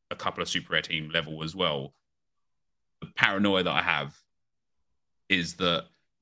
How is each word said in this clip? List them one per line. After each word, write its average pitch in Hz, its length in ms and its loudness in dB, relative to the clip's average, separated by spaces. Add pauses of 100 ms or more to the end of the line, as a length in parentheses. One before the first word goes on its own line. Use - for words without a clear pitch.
a - 60 -10
couple - 260 -4
of 85 60 -4
super - 260 -4
rare 78 80 2
team 78 280 -4
level 78 340 -4
as 80 100 -6
well. 76 400 -2 (1080)
The - 60 -10
paranoia 101 560 4
that 82 100 0
I 76 80 2
have 73 360 -2 (1080)
is 87 280 2
that, 87 300 2 (360)